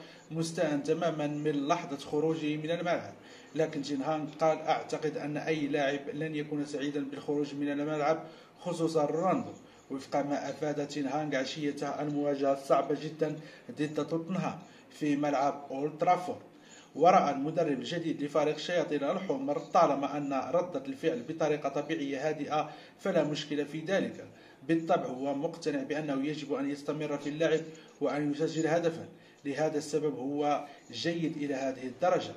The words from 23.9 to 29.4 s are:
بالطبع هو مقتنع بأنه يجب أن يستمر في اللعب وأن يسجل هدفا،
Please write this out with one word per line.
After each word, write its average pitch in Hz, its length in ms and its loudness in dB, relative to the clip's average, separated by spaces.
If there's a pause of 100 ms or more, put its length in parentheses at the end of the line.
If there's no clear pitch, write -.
بالطبع 165 380 2
هو 131 280 -2
مقتنع 143 480 -2
بأنه 143 440 -2
يجب 147 260 -4
أن 139 180 -2
يستمر 147 480 -4
في 143 100 -6
اللعب 156 320 2 (400)
وأن 143 320 2
يسجل 156 340 0
هدفا، 165 420 2 (360)